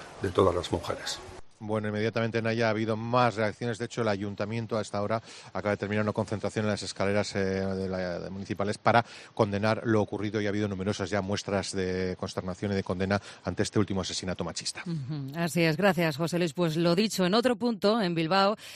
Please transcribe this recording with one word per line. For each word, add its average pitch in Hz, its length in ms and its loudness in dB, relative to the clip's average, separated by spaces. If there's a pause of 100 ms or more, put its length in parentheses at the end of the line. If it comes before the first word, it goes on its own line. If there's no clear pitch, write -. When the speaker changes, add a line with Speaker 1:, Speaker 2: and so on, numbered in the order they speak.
(200)
Speaker 1:
de 98 100 -2
todas 95 220 6
las 87 200 -2
mujeres. - 480 -4 (400)
Speaker 2:
Bueno, 107 280 -2
inmediatamente, 110 520 0
Naya, 113 280 2
ha - 20 4
habido 110 260 0
más 117 380 2
reacciones. 110 440 -2
De 117 80 -4
hecho, - 160 -4
el 113 60 0
ayuntamiento 104 680 -2
a - 20 0
esta 104 220 -4
hora 107 180 0 (280)
acaba 95 220 -2
de 101 60 2
terminar 107 280 0
una 107 80 0
concentración 104 540 -2
en 107 40 2
las 98 140 -2
escaleras, 101 500 0
eh, 101 60 0
de 95 480 0
la, 90 320 -4
de 85 100 -8
municipales 98 480 -4
para 113 260 6 (300)
condenar 104 480 2
lo 110 180 4
ocurrido, 104 400 -2
y 104 60 0
ha 101 40 0
habido 104 180 0
numerosas 95 420 -2
ya 101 100 2
muestras 98 520 -2
de 92 440 -2
consternación 92 540 -4
y 98 60 2
de 95 80 0
condena 95 360 0 (220)
ante 92 220 -2
este - 160 0
último 95 220 0
asesinato 90 420 -4
machista. - 420 -8
Speaker 3:
Ujú, 143 500 -6
así 170 280 2
es, 160 120 4
gracias, 170 400 2
José 170 220 0
Luis. 170 140 0
Pues 165 240 0
lo 170 180 4
dicho, 185 320 2
en 180 80 2
otro 240 220 4
punto, 220 440 2
en 175 140 2
Bilbao, 190 400 4 (220)